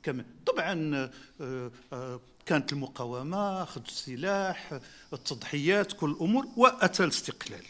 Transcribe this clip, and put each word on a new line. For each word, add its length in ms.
كاملا. 220
طبعا، 500
آه، 300
آه، 260
كانت 280
المقاومة، 880
أخذ 240
السلاح، 920
التضحيات، 800
كل 160
الأمور، 380
وأتى 460
الاستقلال. 680